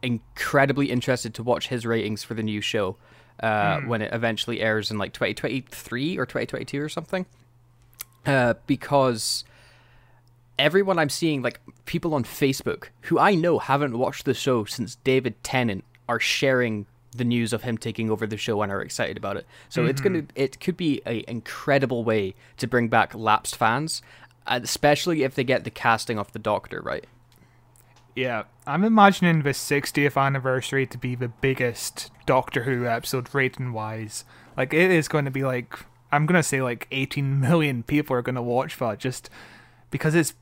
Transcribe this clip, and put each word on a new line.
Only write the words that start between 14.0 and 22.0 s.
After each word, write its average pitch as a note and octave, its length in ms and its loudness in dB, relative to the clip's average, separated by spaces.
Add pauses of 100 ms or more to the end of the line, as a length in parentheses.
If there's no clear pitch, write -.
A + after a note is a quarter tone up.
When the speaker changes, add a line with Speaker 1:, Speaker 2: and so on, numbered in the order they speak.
Speaker 1:
the C3 100 2
show B2 300 2
since - 300 -6
David C3 480 0
Tennant A#2 400 -2 (240)
are A#2 120 -2
sharing B2 680 2 (320)
the A#2+ 80 0
news A#2 260 2
of A2+ 120 -4
him A#2 160 -4
taking A2 320 -4
over A2 160 -2
the G#2+ 100 -6
show G#2 240 -2
and G2+ 100 -2
are G2 100 -4
excited - 360 -4
about G2 200 -6
it. - 80 -10 (240)
So - 160 0
it's C3+ 160 0
Speaker 2:
Mm-hmm. F#3+ 120 0
Speaker 1:
gonna, D#3 220 -4
it C3+ 240 -2
could F3+ 180 -4
be D3 280 0
an A2 220 -4
incredible B2 760 0